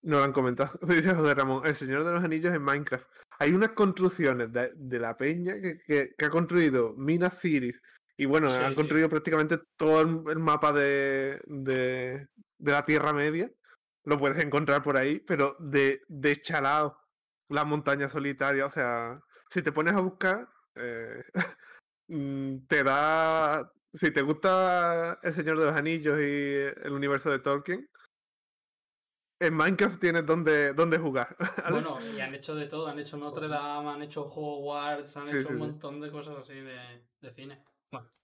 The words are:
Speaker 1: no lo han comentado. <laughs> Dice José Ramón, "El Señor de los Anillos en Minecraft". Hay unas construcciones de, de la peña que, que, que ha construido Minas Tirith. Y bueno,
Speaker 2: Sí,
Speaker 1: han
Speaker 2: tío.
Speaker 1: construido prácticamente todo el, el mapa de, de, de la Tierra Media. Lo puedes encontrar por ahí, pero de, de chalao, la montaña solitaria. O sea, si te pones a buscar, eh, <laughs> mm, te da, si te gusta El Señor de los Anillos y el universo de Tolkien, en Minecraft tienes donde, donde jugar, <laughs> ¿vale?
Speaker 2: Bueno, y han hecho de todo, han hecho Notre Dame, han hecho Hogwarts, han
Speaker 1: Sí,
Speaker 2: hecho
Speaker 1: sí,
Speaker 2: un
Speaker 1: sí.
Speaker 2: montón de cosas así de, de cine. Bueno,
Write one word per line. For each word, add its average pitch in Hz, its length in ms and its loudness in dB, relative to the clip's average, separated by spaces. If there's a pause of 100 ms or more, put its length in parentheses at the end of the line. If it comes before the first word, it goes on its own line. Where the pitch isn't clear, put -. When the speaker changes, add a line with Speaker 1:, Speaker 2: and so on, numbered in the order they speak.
Speaker 1:
no 151 160 2
lo 139 60 6
han 139 80 0
comentado. 127 500 0
<laughs> - 0 -
Dice 175 320 4
José 151 200 4
Ramón, 135 320 0
"El 151 80 2
Señor 139 300 -2
de 175 80 0
los 175 100 0
Anillos 165 320 0
en 151 80 -2
Minecraft". 139 440 -2 (320)
Hay 147 140 4
unas 214 180 4
construcciones 180 800 2
de, 123 240 0
de 127 220 -6
la 117 180 -2
peña 175 460 -2
que, 175 160 -6
que, 143 380 0
que - 100 0
ha 147 40 2
construido 156 680 4
Minas 170 440 0
Tirith. 139 360 0 (420)
Y 143 80 0
bueno, 147 240 4
Speaker 2:
Sí, 127 60 2
Speaker 1:
han 127 120 2
Speaker 2:
tío. 135 80 -2
Speaker 1:
construido 156 320 2
prácticamente 156 500 0 (180)
todo 156 260 6
el, 160 280 0
el 160 100 -2
mapa 151 320 4
de, 139 720 2
de, 131 840 -2 (300)
de 147 140 0
la 143 120 2
Tierra 151 300 2
Media. 156 360 0 (540)
Lo 147 140 2
puedes 143 200 0
encontrar 147 440 2
por 143 140 0
ahí, 139 240 2
pero 143 400 0
de, 139 480 2
de 147 280 0
chalao, 147 640 -2 (500)
la 147 160 0
montaña 143 460 0
solitaria. 139 560 -2
O 143 40 -6
sea, 120 500 -4 (280)
si 180 140 -4
te 147 100 0
pones 156 220 2
a 196 60 4
buscar, 185 480 -2 (260)
eh, 117 480 -10 (120)
<laughs> - 240 -4 (500)
mm, 135 580 -8
te 151 160 2
da, 156 880 2 (240)
si 165 160 0
te 143 120 0
gusta 170 1000 2
El 170 100 -4
Señor 156 280 -2
de 156 60 4
los 156 100 2
Anillos 151 420 0
y 143 680 -2
el 143 60 -6
universo 139 380 -2
de 139 80 0
Tolkien, 143 500 -4 (1500)
en 165 140 2
Minecraft 185 460 2
tienes 170 260 2
donde, 151 480 2
donde 160 240 2
jugar, 131 400 -2
<laughs> 175 240 -6
¿vale? 170 80 -4
Speaker 2:
Bueno, 190 280 -2 (180)
y - 40 -8
han 131 140 -8
hecho 151 220 -10
de 147 100 -8
todo, 156 220 -8
han 143 100 -10
hecho 147 180 -12
Notre 147 300 -10
Dame, 147 440 -6
han 147 120 -10
hecho 147 220 -10
Hogwarts, 143 920 -8
han 143 100 -12
Speaker 1:
Sí, 147 80 -4
Speaker 2:
hecho 139 120 0
Speaker 1:
sí, 147 40 -6
Speaker 2:
un - 0 -
Speaker 1:
sí. 151 60 -4
Speaker 2:
montón 151 420 -10
de 147 100 -12
cosas 147 280 -14
así 135 160 -20
de, 123 520 -18 (140)
de 131 100 -20
cine. 135 340 -20 (260)
Bueno, 120 200 -18 (140)